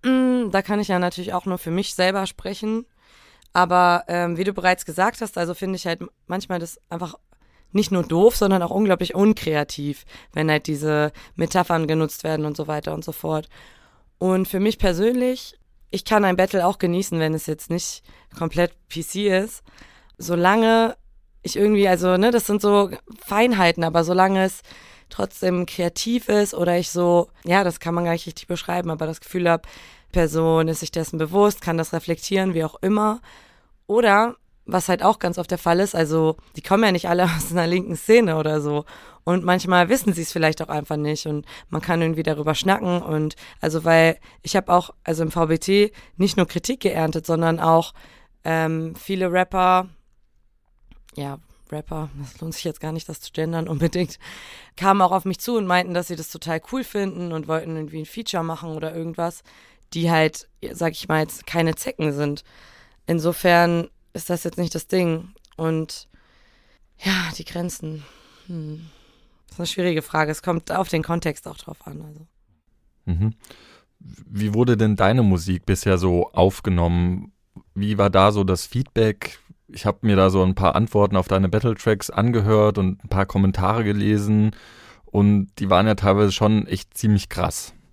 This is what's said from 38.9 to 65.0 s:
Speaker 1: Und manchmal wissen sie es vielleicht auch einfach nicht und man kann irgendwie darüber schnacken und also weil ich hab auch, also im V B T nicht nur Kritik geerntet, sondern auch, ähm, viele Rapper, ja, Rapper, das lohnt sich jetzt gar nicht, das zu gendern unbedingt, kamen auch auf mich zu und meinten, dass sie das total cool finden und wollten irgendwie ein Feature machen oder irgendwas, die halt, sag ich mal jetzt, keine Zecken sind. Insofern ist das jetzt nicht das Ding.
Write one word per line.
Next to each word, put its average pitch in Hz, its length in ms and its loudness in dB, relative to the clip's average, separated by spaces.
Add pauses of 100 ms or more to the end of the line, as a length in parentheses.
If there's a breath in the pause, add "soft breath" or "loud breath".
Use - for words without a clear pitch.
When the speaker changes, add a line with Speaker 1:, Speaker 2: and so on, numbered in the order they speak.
Speaker 1:
Und 180 200 0
manchmal 180 460 2
wissen 220 240 2
sie 165 80 -6
es - 100 -8
vielleicht 160 300 0
auch 139 60 -8
einfach 151 280 -6
nicht 151 300 -4
und 151 180 -6 (240 loud breath)
man 160 140 -6
kann 170 180 0
irgendwie 160 220 0
darüber 151 320 -2
schnacken 180 480 0
und 156 340 -4 (240 loud breath)
also 156 240 -4
weil 165 340 6 (240 soft breath)
ich - 140 -4
hab 190 140 0
auch, 180 200 2 (120)
also 165 200 -4
im 160 80 -2
V 165 160 0
B 160 120 0
T 202 340 2 (240 loud breath)
nicht 190 200 0
nur 180 100 4
Kritik - 340 -6
geerntet, 160 460 -2
sondern 165 340 0
auch, 165 320 2 (520 soft breath)
ähm, 160 500 -2
viele 185 360 -4
Rapper, 185 580 2 (1300)
ja, 139 220 -10 (320)
Rapper, 151 380 -8 (120)
das 135 200 -16
lohnt 160 140 -10
sich - 100 -12
jetzt 156 160 -6
gar 156 120 -8
nicht, 165 160 -10
das 160 120 -14
zu - 120 -18
gendern 160 360 -4
unbedingt, 160 500 -2 (580 loud breath)
kamen 196 260 4
auch 175 100 4
auf 185 120 0
mich 185 160 -4
zu 240 160 -2
und 202 100 -2
meinten, 180 260 0
dass 175 160 -2
sie 170 80 -8
das 156 120 -12
total 160 340 -6 (100)
cool 262 120 -4
finden 175 480 -6
und 156 160 -6
wollten 160 280 -4
irgendwie 156 240 -10
ein 151 60 -12
Feature 196 380 -6
machen 165 260 -8
oder 156 240 -8
irgendwas, 165 480 -8 (500 soft breath)
die 165 180 0
halt, 156 380 0 (240)
sag 165 200 -4
ich - 160 -14
mal 156 120 2
jetzt, - 260 -8
keine 160 280 0
Zecken 156 380 -6
sind. 147 320 -4 (600 soft breath)
Insofern 170 840 2 (240)
ist - 180 -10
das - 140 -4
jetzt - 140 -6
nicht 175 160 -4
das 160 120 -8
Ding. 170 420 -2 (280)